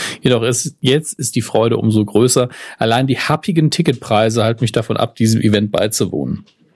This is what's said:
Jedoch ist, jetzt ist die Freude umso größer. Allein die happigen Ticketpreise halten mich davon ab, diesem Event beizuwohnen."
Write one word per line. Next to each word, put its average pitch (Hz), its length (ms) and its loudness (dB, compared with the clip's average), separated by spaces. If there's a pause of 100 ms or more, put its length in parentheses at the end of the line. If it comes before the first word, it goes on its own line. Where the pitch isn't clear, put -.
(200)
Jedoch 123 220 2
ist, 117 380 -2
jetzt 147 380 0
ist 127 180 -6
die 123 60 0
Freude 113 360 0
umso 110 260 2
größer. 123 440 2 (300)
Allein 113 280 0
die 131 120 -2
happigen 156 520 0
Ticketpreise 113 760 0
halten 113 200 0
mich 110 80 0
davon 113 260 -2
ab, - 180 -2
diesem 110 240 2
Event 104 320 2
beizuwohnen." 90 720 -2 (320)